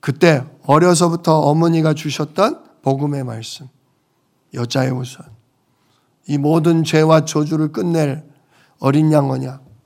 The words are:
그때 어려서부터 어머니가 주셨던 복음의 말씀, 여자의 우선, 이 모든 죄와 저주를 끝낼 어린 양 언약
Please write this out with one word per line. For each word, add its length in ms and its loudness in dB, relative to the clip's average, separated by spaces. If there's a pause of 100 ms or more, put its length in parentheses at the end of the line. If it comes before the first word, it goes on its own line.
그때 440 2 (200)
어려서부터 760 2
어머니가 540 2
주셨던 680 -4 (200)
복음의 420 -4
말씀, 440 -14 (840)
여자의 380 -4
우선, 340 -10 (1000)
이 120 -4
모든 460 2
죄와 400 2
저주를 480 -4
끝낼 520 -4 (540)
어린 340 2
양 180 2
언약 320 -8 (240)